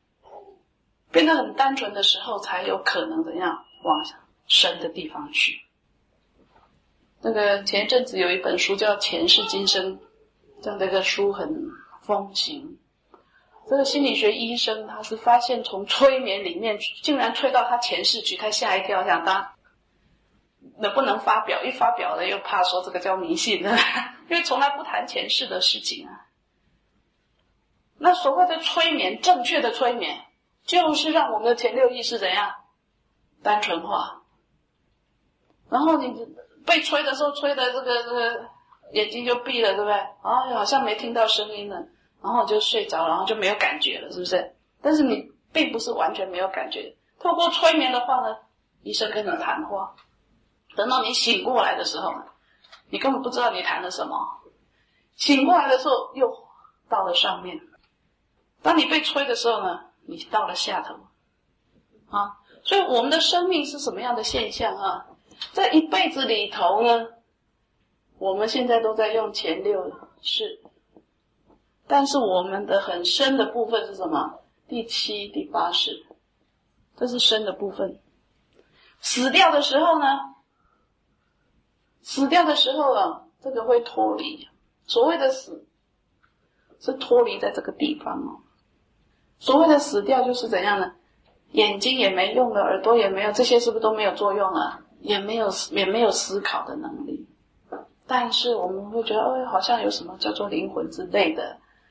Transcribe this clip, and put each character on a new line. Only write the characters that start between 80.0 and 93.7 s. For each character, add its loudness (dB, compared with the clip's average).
死 -2
掉 6
的 2
时 4
候 2
啊， 0
这 -8
个 -2
会 4
脱 -2
离。 -10
所 4
谓 4
的 2
死， -8
是 -4
脱 4
离 0
在 -2
这 -6
个 -8
地 -4
方 -8
哦。 -14
所 4
谓 8
的 8
死 0
掉 4
就 0
是 -4
怎 0
样 0
呢？ -6
眼 2
睛 0
也 2
没 0
用 2
了， 2
耳 0
朵 6
也 4
没 -2
有， 0
这 2
些 6
是 2